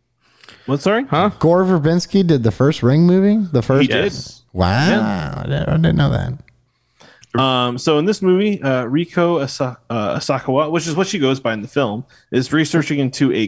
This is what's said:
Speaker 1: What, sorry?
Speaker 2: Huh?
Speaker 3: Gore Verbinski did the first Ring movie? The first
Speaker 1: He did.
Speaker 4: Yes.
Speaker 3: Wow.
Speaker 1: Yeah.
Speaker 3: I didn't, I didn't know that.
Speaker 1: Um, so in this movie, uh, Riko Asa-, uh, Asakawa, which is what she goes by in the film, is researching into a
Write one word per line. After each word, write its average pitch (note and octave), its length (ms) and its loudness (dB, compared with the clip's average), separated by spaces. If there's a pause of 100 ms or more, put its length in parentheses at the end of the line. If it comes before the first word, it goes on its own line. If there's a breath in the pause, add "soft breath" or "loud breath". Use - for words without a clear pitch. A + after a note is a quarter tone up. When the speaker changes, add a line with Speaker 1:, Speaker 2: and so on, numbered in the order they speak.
(640 loud breath)
Speaker 1:
What, C3+ 160 -2
sorry? A3 240 0
Speaker 2:
Huh? F#3 240 0 (100)
Speaker 3:
Gore E3+ 240 4
Verbinski F3+ 640 2
did D#3 180 2
the A2 80 2
first C#3 320 0
Ring D3 220 4
movie? G3 460 2
The C3 100 2
first C3+ 220 2
Speaker 1:
He C3 40 4
did. B2 180 0
Speaker 4:
Yes. - 360 -8 (100)
Speaker 3:
Wow. F#2+ 380 2
Speaker 1:
Yeah. G#3+ 480 -2
Speaker 3:
I - 60 -10
didn't, C#3 260 -4
I D#3 80 0
didn't D#3+ 200 2
know C#3+ 140 2
that. - 1300 -10
Speaker 1:
Um, B2 360 0
so D3+ 200 0
in D3+ 80 0
this G3+ 160 -2
movie, G3 400 0
uh, C3 240 0
Riko E3+ 580 0
Asa-, B2+ 340 -6 (120)
uh, G#2 300 -4
Asakawa, C#3 520 -2
which E3 160 -4
is D#3 80 -6
what F#3 120 0
she G#3 120 -6
goes C3+ 200 0
by A#2 140 -4
in G#2+ 80 -6
the A2 60 -12
film, A#2+ 380 -4 (260 soft breath)
is B2+ 220 -2
researching D3+ 460 0
into C3+ 340 0
a G#2+ 140 -2